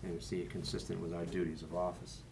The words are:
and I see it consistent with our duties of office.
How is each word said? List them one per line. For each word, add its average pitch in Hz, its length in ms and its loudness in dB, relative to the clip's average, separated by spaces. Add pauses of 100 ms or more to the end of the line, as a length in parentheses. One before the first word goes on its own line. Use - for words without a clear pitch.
and 87 140 2
I - 40 -2
see 92 200 0
it - 80 -2
consistent - 500 0
with 85 140 0
our 85 120 0
duties 80 380 2
of 78 100 -6
office. 87 460 0 (120)